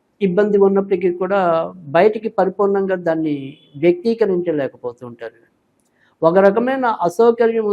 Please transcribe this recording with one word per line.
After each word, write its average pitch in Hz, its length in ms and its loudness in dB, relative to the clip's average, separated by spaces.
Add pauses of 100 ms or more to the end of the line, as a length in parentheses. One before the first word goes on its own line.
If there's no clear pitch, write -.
(200)
ఇబ్బంది 202 460 2
ఉన్నప్పటికీ 196 440 0 (100)
కూడా 190 200 -2 (560)
బయటికి 214 320 2 (100)
పరిపూర్ణంగా 196 580 0 (120)
దాన్ని 160 280 -2 (480)
వ్యక్తీకరించలేకపోతూ 175 1300 -2
ఉంటారు. 113 280 -16 (840)
ఒక 165 140 2 (100)
రకమైన 247 400 0 (220)
అసౌకర్యం 226 640 0